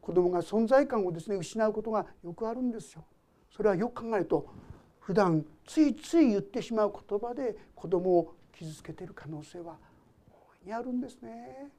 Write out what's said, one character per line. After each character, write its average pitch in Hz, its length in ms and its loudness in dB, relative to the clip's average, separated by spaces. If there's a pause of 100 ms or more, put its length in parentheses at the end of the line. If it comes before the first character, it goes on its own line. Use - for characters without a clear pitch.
子 - 120 -8
供 180 180 4
が 175 120 0
存 220 240 0
在 269 200 6
感 226 200 0
を 180 60 -2
で 165 80 -8
す - 100 -10
ね、 202 60 -2
失 214 300 -2
う 214 60 2
こ 208 100 -4
と 226 80 -6
が 208 160 -2 (160)
よ 170 100 -10
く 220 140 -6
あ 226 80 -4
る 254 80 -6
ん 247 80 0
で 220 100 -8
す - 120 -18
よ。 160 120 -20 (460)
そ - 120 -8
れ 214 80 6
は 202 60 2
よ 233 120 0
く - 140 -8
考 226 140 0
え 190 40 4
る 165 60 0
と、 - 200 0 (540)
普 190 140 -4
段 170 300 4 (220)
つ - 140 0
い 285 140 6
つ - 260 2
い 285 100 8
言 202 80 2
っ 196 40 -2
て 214 200 -6
し - 120 -6
ま 214 100 4
う 208 80 0 (160)
言 208 100 -2
葉 240 160 -6
で 247 220 -4 (180)
子 - 140 -12
供 180 300 4
を 165 160 0 (180)
傷 160 220 -14
つ - 80 -20
け 165 100 -12
て 185 120 -12
い - 20 -14
る 185 80 -16
可 - 140 -16
能 151 140 -10
性 175 180 -16
は 170 180 -14 (500)
大 - 360 -20
い - 20 -16
に 196 60 -10
あ 233 100 -4
る 247 100 -6
ん 247 80 -2
で 262 80 -6
す - 140 -20
ね。 254 560 -16